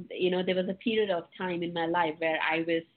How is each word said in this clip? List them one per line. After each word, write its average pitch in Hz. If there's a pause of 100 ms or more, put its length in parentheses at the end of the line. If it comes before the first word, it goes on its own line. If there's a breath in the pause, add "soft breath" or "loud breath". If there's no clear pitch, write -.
(100)
you 170
know, 180
there 185
was 185
a 190
period 214
of 170 (140)
time 175
in 170
my 170
life 165
where 160
I 160
was 165 (140)